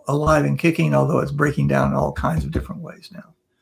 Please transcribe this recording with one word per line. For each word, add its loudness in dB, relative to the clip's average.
alive 2
and 0
kicking, 2
although 2
it's -2
breaking 0
down 2
in 0
all 0
kinds -2
of -6
different -6
ways -16
now. -20